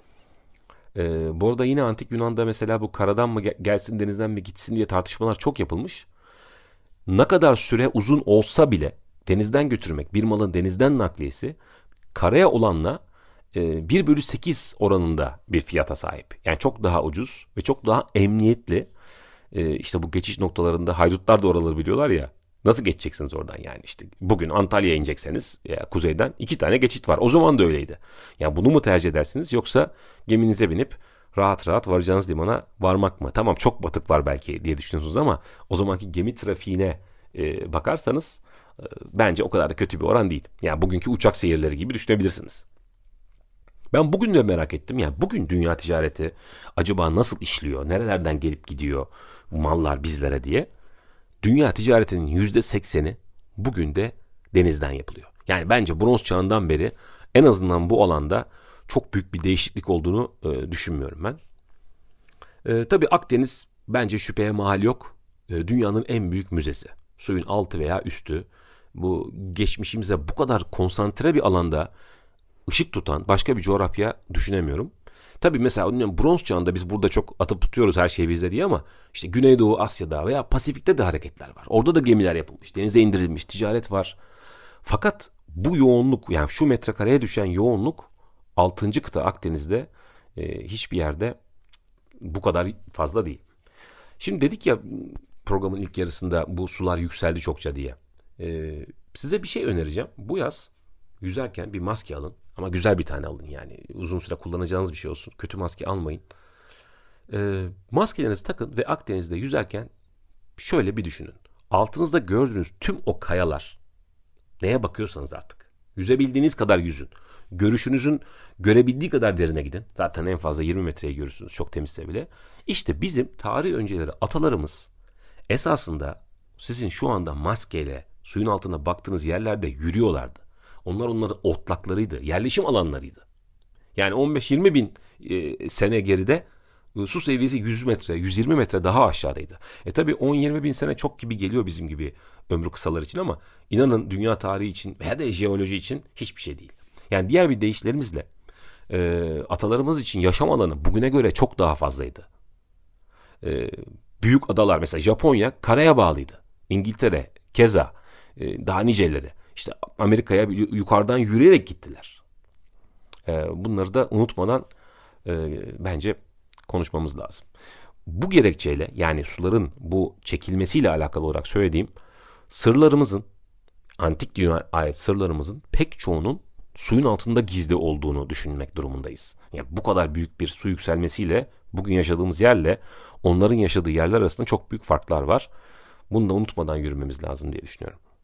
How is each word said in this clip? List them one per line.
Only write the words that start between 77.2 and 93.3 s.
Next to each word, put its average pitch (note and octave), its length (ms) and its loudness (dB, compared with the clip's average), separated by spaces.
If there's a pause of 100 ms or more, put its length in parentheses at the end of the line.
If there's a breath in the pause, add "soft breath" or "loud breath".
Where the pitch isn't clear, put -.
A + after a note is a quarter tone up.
atıp F2+ 220 -2
tutuyoruz G2+ 360 4
her F2+ 120 4
şey E2+ 200 0
bizde E2+ 220 0
diye C#3 140 0
ama B2 180 0 (300 soft breath)
işte - 140 -10
Güneydoğu A#2+ 520 6
Asya'da D#2+ 460 -4
veya C3 240 -2
Pasifik'te - 480 2
de B2 60 2
hareketler D2+ 440 -4
var. - 200 -20
Orada B2+ 280 4
da E3 40 6
gemiler G#2+ 360 6
yapılmış, - 400 -10
denize G#2 240 4
indirilmiş, F#2 460 4
ticaret G#2+ 460 -4
var. G2 260 -4 (640 loud breath)
Fakat - 480 -2 (180)
bu G#2+ 300 -2
yoğunluk, B2+ 520 4
yani D2+ 200 0
şu - 160 0
metrekareye A#2+ 560 2
düşen G#2 240 -2
yoğunluk G#2+ 640 -2 (480)
altıncı F#2+ 440 0
kıta - 220 -4
Akdeniz'de, E2 640 -4 (480 soft breath)
e, - 300 -8
hiçbir A2 300 -8
yerde E2 420 -4 (840)
bu F2+ 200 -8
kadar F2+ 260 0 (260)
fazla F2 320 -2
değil. D2+ 160 -12 (800 soft breath)